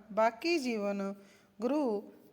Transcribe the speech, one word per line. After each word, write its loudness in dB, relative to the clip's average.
ਬਾਕੀ 2
ਜੀਵਨ -2
ਗੁਰੂ 0